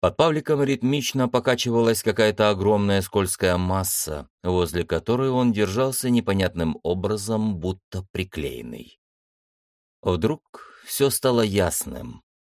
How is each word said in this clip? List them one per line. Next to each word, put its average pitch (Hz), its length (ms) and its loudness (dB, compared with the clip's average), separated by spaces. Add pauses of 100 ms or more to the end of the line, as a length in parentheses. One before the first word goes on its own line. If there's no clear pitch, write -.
Под 90 160 0
Павликом 151 440 2
ритмично 131 680 0
покачивалась 117 720 0
какая-то 107 460 2
огромная 101 520 2
скользкая 95 540 0
масса, 90 720 -2 (160)
возле 87 400 0
которой 120 460 0
он 127 240 2
держался 117 560 0
непонятным 95 760 0
образом, 104 720 -2
будто 92 560 -6
приклеенный. 62 880 -8 (1000)
Вдруг - 680 -2 (160)
все - 240 2
стало 123 320 2
ясным. 98 840 -2 (220)